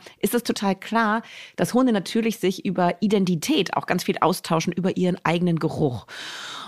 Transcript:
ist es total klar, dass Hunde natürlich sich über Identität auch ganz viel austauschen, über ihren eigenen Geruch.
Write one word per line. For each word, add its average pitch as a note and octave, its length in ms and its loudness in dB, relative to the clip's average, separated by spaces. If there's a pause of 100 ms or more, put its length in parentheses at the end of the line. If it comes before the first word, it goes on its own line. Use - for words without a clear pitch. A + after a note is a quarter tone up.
(180)
ist - 160 0
es A#3+ 80 2
total G3+ 320 0
klar, A3 480 0 (320)
dass F3+ 200 -2
Hunde B3+ 180 4
natürlich A3 480 0
sich F#3 240 -2
über F3+ 360 2
Identität G3 760 2
auch - 100 -4
ganz F3 160 0
viel - 180 -2
austauschen, E3 520 2
über F#3 240 0
ihren F3+ 280 2
eigenen E3+ 360 2
Geruch. C#3+ 460 -2 (600)